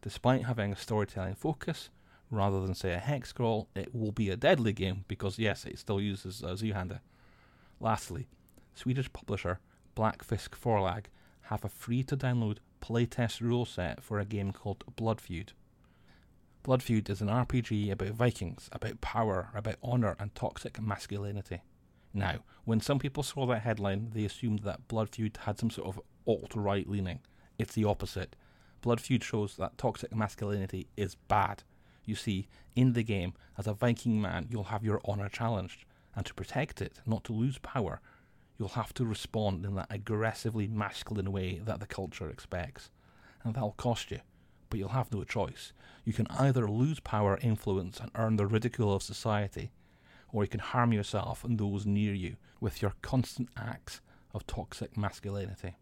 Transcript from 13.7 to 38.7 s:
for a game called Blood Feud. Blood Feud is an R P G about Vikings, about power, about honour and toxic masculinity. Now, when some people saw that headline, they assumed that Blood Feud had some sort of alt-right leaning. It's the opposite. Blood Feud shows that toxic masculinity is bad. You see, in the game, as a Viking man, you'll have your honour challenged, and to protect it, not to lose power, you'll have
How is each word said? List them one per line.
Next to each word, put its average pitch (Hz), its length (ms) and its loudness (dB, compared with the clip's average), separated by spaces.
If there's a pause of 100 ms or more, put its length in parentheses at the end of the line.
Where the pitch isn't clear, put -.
for 104 180 -2
a 101 40 0
game 101 280 0
called - 320 -6 (100)
Blood 110 260 0
Feud. - 340 -8 (1080)
Blood 127 200 4
Feud 110 280 4
is 98 100 0
an 107 80 2
R 123 160 4
P 127 160 2
G 104 300 0
about 98 200 0
Vikings, 113 600 0
about - 300 -6
power, 104 540 0
about 104 280 -4
honour 120 380 2
and 101 140 -4
toxic - 460 -6
masculinity. 101 840 -4 (500)
Now, 95 280 0 (240)
when 113 160 4
some 143 180 2
people 139 240 -2
saw 135 240 -2
that 117 160 2
headline, 104 520 0
they 110 100 2
assumed 107 360 0
that 101 260 -6
Blood 110 220 0
Feud 110 340 -4
had 104 160 -2
some 117 120 2
sort - 180 -6
of 95 120 -6 (260)
alt-right 101 640 0
leaning. 95 320 -2 (380)
It's - 160 -2
the 110 100 4
opposite. - 520 0 (460)
Blood 120 180 2
Feud 120 240 2
shows 104 320 -2
that - 220 -4
toxic - 360 -2
masculinity 101 840 -2
is 98 180 -2
bad. 101 480 2 (420)
You 107 100 -2
see, 101 340 -2 (260)
in 127 180 6
the 120 100 2
game, 98 320 0 (240)
as 101 80 -2
a 107 80 0
Viking 117 460 2
man, 87 280 -2
you'll 110 160 -4
have 110 200 -4
your 107 220 2
honour 101 220 -2
challenged, 107 560 -4 (300)
and 98 100 -2
to - 100 -10
protect - 460 -4
it, - 240 -6
not 110 200 -2
to - 80 -6
lose 127 260 0
power, 90 420 -4 (580)
you'll 107 100 -4
have - 260 -6